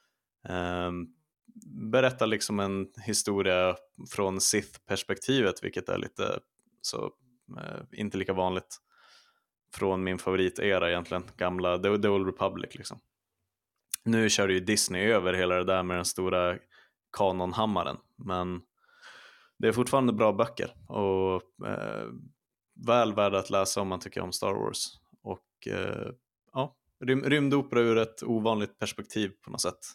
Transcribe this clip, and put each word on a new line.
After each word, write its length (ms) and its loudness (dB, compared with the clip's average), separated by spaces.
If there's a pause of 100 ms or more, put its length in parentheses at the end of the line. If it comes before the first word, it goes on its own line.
(500)
Ehm, 580 -4 (840)
berättar 360 2
liksom 320 0
en 280 -2 (180)
historia 680 2 (360)
från 300 0
Sith-perspektivet, 1200 0
vilket 260 -6
är 80 0
lite 420 -4 (420)
så, 240 -6 (520)
eh, 240 -10 (180)
inte 180 -4
lika 160 -2
vanligt 440 -2 (1000)
från 280 0
min 140 -2
favoritera 720 0
egentligen, 340 -2 (140)
gamla 400 0
The, 200 2
The 100 2
Old 200 2
Republic 480 -4
liksom. 240 -14 (1040)
Nu 260 4
kör 200 4
ju 100 4
Disney 520 2
över 220 4
hela 220 2
det 80 2
där 200 2
med 140 -2
den 80 -2
stora 520 0 (600)
kanonhammaren, 800 0 (200)
men 440 -6 (960)
det 80 2
är 40 6
fortfarande 420 2
bra 200 4
böcker 400 -2 (180)
och, 760 -2
eh, 380 -6 (840)
väl 260 4
värda 260 4
att 100 -2
läsa 320 2
om 60 -2
man 120 -4
tycker 220 -8
om 100 -6
Star 220 -2
Wars. 340 -4 (360)
Och, 440 -12
eh, 400 -4 (460)
ja, 220 -4 (300)
rym-, 240 2
rymdopera 500 4
ur 180 6
ett 260 0
ovanligt 560 0
perspektiv 520 -4 (140)
på 60 -16
något 100 -6
sätt. 180 -4 (160)